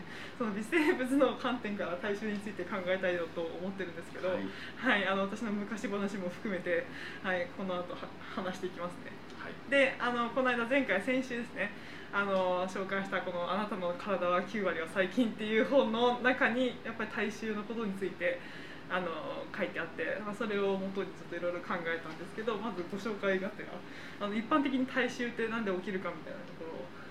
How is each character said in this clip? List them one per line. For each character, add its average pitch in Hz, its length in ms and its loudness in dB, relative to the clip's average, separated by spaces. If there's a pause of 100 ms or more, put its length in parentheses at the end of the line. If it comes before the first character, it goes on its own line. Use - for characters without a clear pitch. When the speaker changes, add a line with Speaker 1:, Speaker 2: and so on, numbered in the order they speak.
(380)
Speaker 1:
そ 247 80 -2
の 214 60 0
微 208 120 -2
生 311 300 6
物 254 240 2
の 254 180 6
観 254 240 0
点 208 180 -2
か 175 80 0
ら 165 120 -2
体 208 180 -2
臭 214 160 -2
に 208 80 -2
つ 208 100 -6
い - 40 -6
て 180 100 -6
考 208 220 -4
え 185 120 4
た 185 120 2
い 180 40 4
な 175 60 0 (160)
と 175 60 -2
思 165 280 -4
っ - 40 -4
て 190 100 -6
る 170 80 -6
ん - 40 -12
で 170 80 -10
す - 80 -12
け - 80 -10
ど、 180 100 0
Speaker 2:
は 185 60 2
い。 - 20 0 (400)
Speaker 1:
は 214 200 4
い、 190 100 4
あ 196 80 4
の、 196 80 2
私 214 180 -2
の 220 100 0
昔 208 360 -2
話 202 300 0
も 180 120 -2
含 202 240 -4
め 175 80 -2
て、 170 240 2 (380)
は 185 120 2
い、 175 120 0 (100)
こ 202 80 -4
の 185 100 0
後 175 180 -4
は、 - 60 -8 (360)
話 185 200 -2
し - 40 -10
て 185 80 -2
い - 20 -2
き 156 100 -8
ま 175 100 -4
す - 40 -8 (100)
ね。 - 80 -10 (260)
Speaker 2:
は - 120 -8
い。 - 40 -8 (160)
Speaker 1:
で、 262 300 6
あ 240 120 2
の、 240 180 2
こ 269 120 2
の 254 80 4
間、 240 160 2
前 262 200 4
回、 196 160 2
先 254 200 2
週 247 160 -4
で 240 60 -2
す - 100 -8
ね、 196 180 -2 (420)
あ 202 100 4
の、 185 440 4
紹 190 200 -2
介 196 160 0
し 196 60 -4
た 196 120 2
こ 185 100 -2
の 175 200 0
「あ 190 60 2
な 208 80 2
た 202 100 -2
の 175 220 0
体 180 320 2
は 180 140 6
九 208 200 -2
割 170 160 2
は 160 80 -2
細 190 200 2
菌」 220 240 4
っ - 20 -
て 220 100 -4
い 214 160 4
う 214 60 8
本 220 260 8
の 240 280 4
中 254 300 4
に、 247 360 2
や 226 60 -4
っ 226 40 -8
ぱ - 80 -2
り 202 60 -2
体 214 220 0
臭 220 240 -4
の 208 80 -4
こ 226 100 -6
と 226 100 -2
に 202 100 0
つ 190 120 -2
い 180 60 -2
て、 175 280 0 (500)
あ 180 120 2
の、 175 60 -2 (440)
書 208 120 -2
い 170 60 0
て 151 100 -4
あ 165 40 -2
っ 165 40 -4
て、 160 360 -2
ま 208 80 -4
あ、 - 20 -4
そ 226 120 -2
れ 208 140 0
を 196 180 4
元 190 260 -2
に 175 40 -2
ち - 160 -10
ょ - 20 -10
っ - 20 -12
と 175 80 -6
い 170 60 -4
ろ 175 80 2
い 175 40 0
ろ 175 60 -4
考 202 140 -4 (100)
え 165 160 0
た 160 80 -8
ん 165 100 -8
で 165 60 -8
す - 120 -10
け 220 80 -4
ど、 220 120 0
ま 208 160 -4
ず 175 180 -4
ご 202 80 -4
紹 208 220 -4
介 190 220 2
が 190 80 -4
て - 140 -10
ら、 - 60 -10 (520)
あ 208 80 0
の、 202 40 -2
一 226 140 0
般 302 160 6
的 277 80 2
に 262 140 4
体 247 240 2
臭 240 180 -2
っ 233 40 -2
て 226 180 0
な 226 80 -2
ん 226 80 -2
で 190 80 2
起 180 60 0
き 202 120 -4
る 185 80 -2
か 180 100 -4
み 160 140 -8
た - 60 -10
い - 40 -8
な - 60 -10
と - 140 -12
こ 160 180 -8 (400)